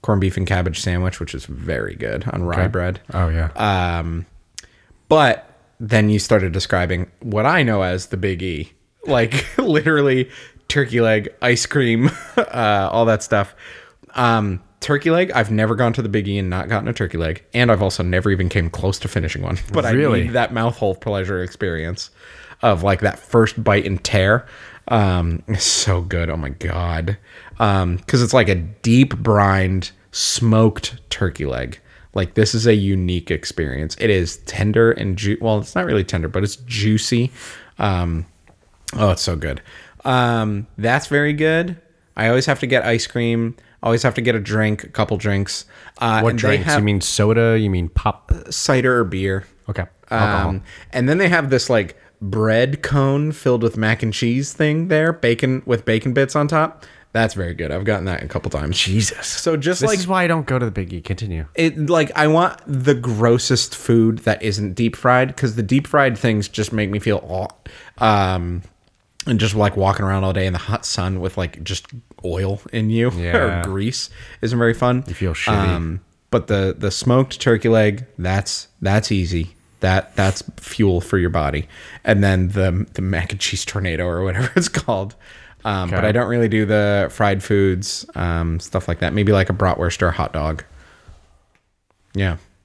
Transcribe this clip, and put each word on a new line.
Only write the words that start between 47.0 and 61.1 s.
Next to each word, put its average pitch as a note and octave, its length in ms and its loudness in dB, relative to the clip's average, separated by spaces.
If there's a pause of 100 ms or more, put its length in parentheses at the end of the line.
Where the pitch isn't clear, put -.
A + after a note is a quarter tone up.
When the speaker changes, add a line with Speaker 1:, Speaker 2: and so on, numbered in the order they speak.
Speaker 2:
soda? A2+ 580 2
You G#2+ 120 2
mean F2+ 180 0
pop? - 420 -4 (200)
Speaker 1:
cider B2+ 500 2
or A2+ 40 2
beer. F#2+ 400 -2 (260)
Speaker 2:
Okay. F#2 160 -4 (240)
Alcohol. G#2 400 0
Speaker 1:
Um, F#2+ 120 -4 (300)
and B2+ 160 0
then D#3 80 2
they F#3 140 2
have D#3+ 180 2
this, B2+ 220 0
like, G#2 260 0 (260)
bread A2 600 0
cone C#3+ 500 0
filled B2 300 0
with A2+ 140 0
mac A2 260 0
and A2 120 -2
cheese B2+ 400 -2
thing D#3+ 340 0
there, D#3 240 2
bacon, C3 540 0
with A#2 180 0
bacon A2+ 300 0
bits C3+ 200 2
on D3 140 0
top. D#3 380 -2 (260)
That's A2+ 220 0
very F2 180 -4
good. D#2+ 180 -6
I've F#2 140 -4
gotten G2+ 220 -2
that F2+ 160 -4
a - 60 -10
couple - 220 -6
times. D2+ 280 -2
Speaker 2:
Jesus. - 480 -2
Speaker 1:
So - 320 -2
just F3 240 -2
Speaker 2:
This G#3+ 60 2
Speaker 1:
like G#3 100 2
Speaker 2:
is F3+ 100 -4
why F#3 160 0
I - 20 0
don't D#3+ 200 0
go B2+ 120 -2
to B2 60 0
the A2 80 -2
Big F2+ 220 -6
E. E2+ 80 -8
Continue. F2+ 420 -6 (100)